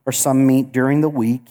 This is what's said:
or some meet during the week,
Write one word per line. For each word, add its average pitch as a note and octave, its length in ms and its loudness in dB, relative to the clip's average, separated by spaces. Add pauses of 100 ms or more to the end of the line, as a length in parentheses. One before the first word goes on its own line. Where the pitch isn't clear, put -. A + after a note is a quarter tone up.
or C3 60 -4
some C3+ 340 0
meet C3 280 0
during C3+ 260 0
the D#3 80 0
week, B2 440 -2